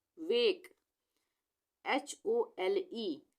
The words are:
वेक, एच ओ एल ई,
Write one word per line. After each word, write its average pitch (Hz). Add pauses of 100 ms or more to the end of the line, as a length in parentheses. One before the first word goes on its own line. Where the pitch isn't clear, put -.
(180)
वेक, 233 (1160)
एच 277 (100)
ओ - (140)
एल 190
ई, 208 (160)